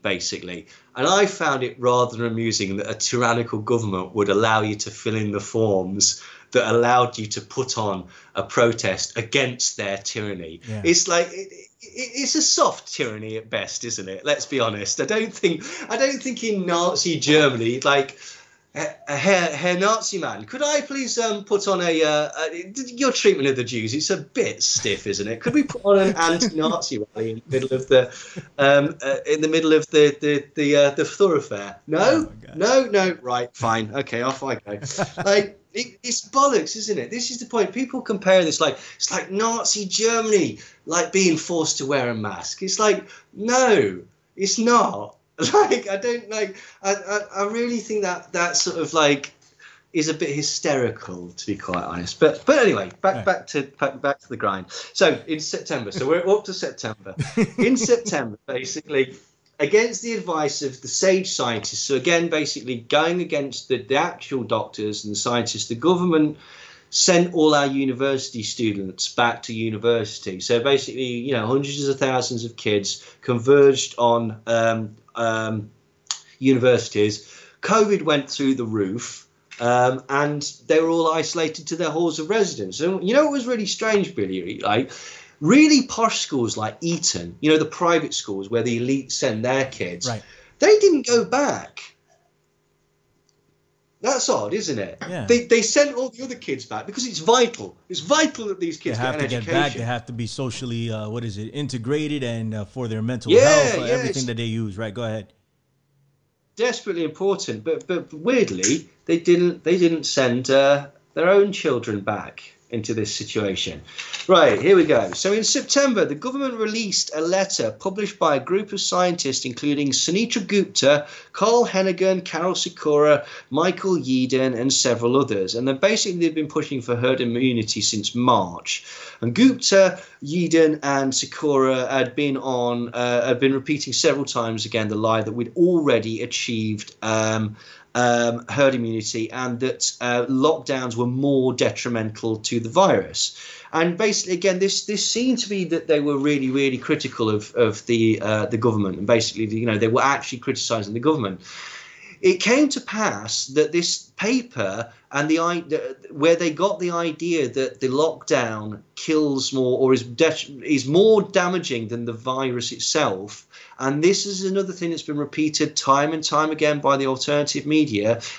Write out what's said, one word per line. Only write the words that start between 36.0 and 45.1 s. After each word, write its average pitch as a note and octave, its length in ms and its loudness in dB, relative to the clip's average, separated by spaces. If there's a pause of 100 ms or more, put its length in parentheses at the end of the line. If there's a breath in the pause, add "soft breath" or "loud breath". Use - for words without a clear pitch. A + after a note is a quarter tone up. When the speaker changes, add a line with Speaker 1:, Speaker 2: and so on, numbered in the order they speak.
Speaker 1:
it's A#3+ 240 -6
bollocks, C4 480 2
isn't G#3 220 -4
it? A#2+ 140 -6
This A#3+ 200 -6
is A#3+ 80 -12
the A#3 60 -12
point. G3+ 260 -2
People B3+ 300 -6
compare F#3+ 420 4
this, D#3 160 -2
like, D3 180 2 (200 loud breath)
it's - 120 -4
like F3+ 220 -6
Nazi A3 540 -2
Germany, G#3+ 720 0 (260 loud breath)
like, E3+ 280 -2
being F3+ 240 4
forced D#3+ 400 -2
to C#3+ 80 -6
wear C3 240 0
a A#2 40 -4
mask. G2+ 480 -8
It's F#3+ 160 -4
like, G#3+ 300 2 (240 loud breath)
no, G3+ 720 2 (340)
it's F#3+ 240 -2
not. A3 560 2 (260)